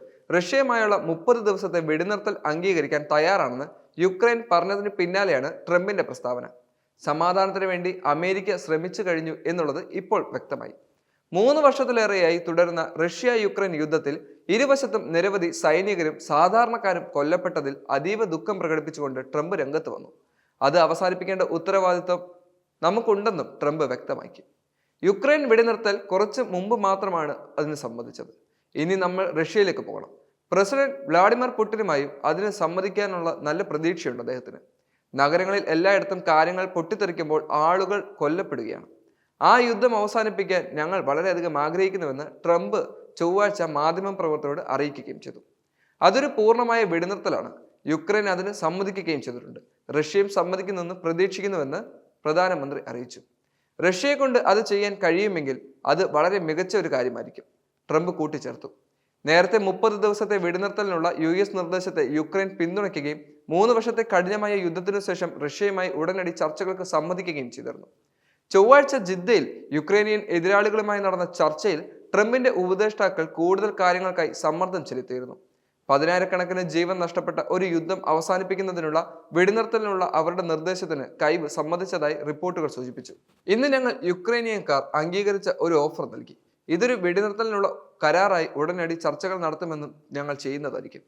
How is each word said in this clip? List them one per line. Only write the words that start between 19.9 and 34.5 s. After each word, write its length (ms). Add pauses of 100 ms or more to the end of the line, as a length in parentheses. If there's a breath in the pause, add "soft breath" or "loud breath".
അത് 160
അവസാനിപ്പിക്കേണ്ട 640
ഉത്തരവാദിത്വം 880 (520)
നമുക്കുണ്ടെന്നും 800
ട്രംപ് 220
വ്യക്തമാക്കി. 600 (600)
യുക്രൈൻ 460
വെടിനിർത്തൽ 480
കുറച്ച് 440
മുമ്പ് 380
മാത്രമാണ് 560 (240)
അതിന് 160
സമ്മതിച്ചത്. 580 (420)
ഇനി 200
നമ്മൾ 360
റഷ്യയിലേക്ക് 480
പോകണം. 300 (420)
പ്രസിഡന്റ് 440 (120)
വ്ളാഡിമിർ 420
പുടിനുമായും 600 (160)
അതിന് 240
സമ്മതിക്കാനുള്ള 880
നല്ല 240
പ്രതീക്ഷയുണ്ട് 580
അദ്ദേഹത്തിന്. 360 (580)